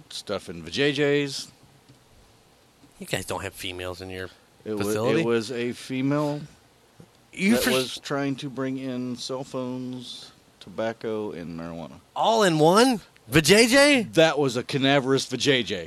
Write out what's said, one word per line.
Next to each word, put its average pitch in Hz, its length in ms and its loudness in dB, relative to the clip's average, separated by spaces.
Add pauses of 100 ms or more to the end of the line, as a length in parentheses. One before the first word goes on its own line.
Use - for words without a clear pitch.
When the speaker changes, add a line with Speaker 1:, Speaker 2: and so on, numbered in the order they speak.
Speaker 1:
stuff - 400 -8
in 85 140 -12
vajayjays. 143 840 0 (1500)
Speaker 2:
You 190 80 -12
guys - 180 -4
don't 90 180 -6
have 95 120 -8
females 90 460 -10
in 95 100 -12
your 92 180 -10 (360)
Speaker 1:
It 107 100 -6
wa-, 101 80 -4
Speaker 2:
facility? 110 380 0
Speaker 1:
it 110 60 -2
was 117 260 -2
a 120 200 -4
female 143 680 -2 (920)
Speaker 2:
You 190 220 2
Speaker 1:
that - 100 2
Speaker 2:
for- - 60 2
Speaker 1:
was 131 280 -2
trying 139 380 -4
to 139 140 -10
bring 131 280 -6
in 127 380 -6
cell 131 280 -8
phones, 127 880 -10 (260)
tobacco, 110 760 -6
and 82 260 -10
marijuana. 82 420 -12 (160)
Speaker 2:
All 208 260 2
in 170 160 4
one? 202 420 6 (300)
Vajayjay? 220 840 6
Speaker 1:
That 160 260 6
was 131 160 0
a 123 80 -2
canaverous 135 600 2
vajayjay. 113 600 0